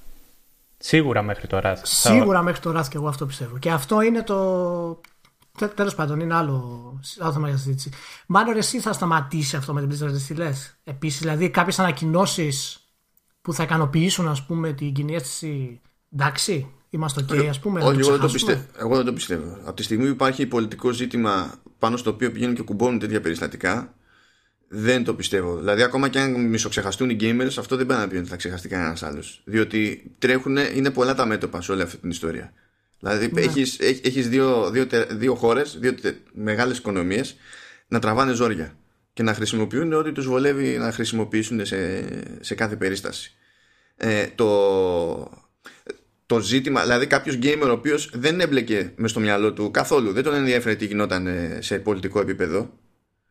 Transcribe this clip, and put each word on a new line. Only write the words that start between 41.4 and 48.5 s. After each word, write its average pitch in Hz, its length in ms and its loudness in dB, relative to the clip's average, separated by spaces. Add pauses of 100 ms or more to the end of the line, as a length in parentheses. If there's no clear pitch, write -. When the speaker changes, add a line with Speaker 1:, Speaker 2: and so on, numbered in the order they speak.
Speaker 3:
σε, 95 400 -4 (380)
σε 104 120 -6
κάθε 107 200 -2
περίσταση. 98 600 -4 (640)
Ε, 107 280 2 (100)
το, 95 960 2 (960)
το 117 140 2
ζήτημα, 131 420 0
δηλαδή 123 260 2
κάποιος 139 340 0
gamer 147 260 2
ο 123 40 4
οποίος 147 420 0
δεν 147 280 0
έμπλεκε 110 540 0